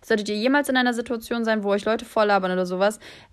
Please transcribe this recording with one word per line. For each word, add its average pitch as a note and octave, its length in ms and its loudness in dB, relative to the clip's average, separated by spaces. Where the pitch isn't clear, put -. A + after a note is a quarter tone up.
solltet G#3+ 280 -2
ihr G#3 80 -2
jemals C4+ 320 2
in C4 80 0
einer B3 160 2
Situation A#3 500 -4
sein, A3 220 0
wo G3+ 60 0
euch G3+ 120 0
Leute A3+ 220 -2
volllabern G3+ 460 2
oder F#3 140 0
sowas, F#3 340 0